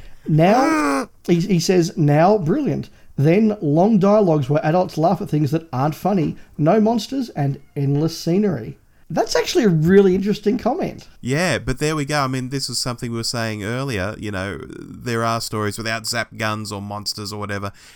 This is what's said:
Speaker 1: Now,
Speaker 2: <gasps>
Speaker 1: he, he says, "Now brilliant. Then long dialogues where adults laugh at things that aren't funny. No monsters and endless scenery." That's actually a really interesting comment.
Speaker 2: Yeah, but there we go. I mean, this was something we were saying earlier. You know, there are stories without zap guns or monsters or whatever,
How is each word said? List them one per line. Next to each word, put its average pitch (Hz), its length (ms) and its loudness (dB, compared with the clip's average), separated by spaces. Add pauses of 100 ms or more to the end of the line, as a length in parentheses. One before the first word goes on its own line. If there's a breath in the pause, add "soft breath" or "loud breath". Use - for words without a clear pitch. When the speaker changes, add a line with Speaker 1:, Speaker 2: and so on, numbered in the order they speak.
(280 soft breath)
Speaker 1:
Now, 262 920 2
Speaker 2:
<gasps> - 100 -18
Speaker 1:
he, 175 140 4
he 180 180 2
says, 180 380 2
"Now 160 400 4
brilliant. 175 520 -2 (260 soft breath)
Then 202 460 4
long 175 380 4
dialogues 175 500 4
where 151 160 2
adults 175 320 0
laugh 175 240 2
at 185 80 -8
things 151 220 0
that 160 200 -2
aren't 143 240 0
funny. 180 400 0 (220 loud breath)
No 170 240 4
monsters 233 480 0
and 139 300 -2 (160)
endless 143 420 0
scenery." 165 600 -2 (320)
That's 320 260 -2
actually 359 300 0
a 196 40 4
really 180 460 6
interesting 202 420 0
comment. - 500 -4 (140)
Speaker 2:
Yeah, 139 380 -2
but 127 180 -4
there 151 180 -2
we 147 100 -2
go. 147 160 -2
I 135 60 0
mean, 127 220 -4
this 135 180 -6
was 120 120 -6
something 120 320 -6
we 113 60 -4
were 113 60 -4
saying 110 400 -4
earlier. 113 540 -4
You 104 140 -8
know, 95 260 -6 (220)
there 117 440 -6
are 113 160 -2
stories 107 380 -4
without 113 300 -6
zap 110 280 -6
guns 107 360 -6
or 101 100 -8
monsters 101 500 -10
or 104 80 -8
whatever, 101 320 -6 (240 loud breath)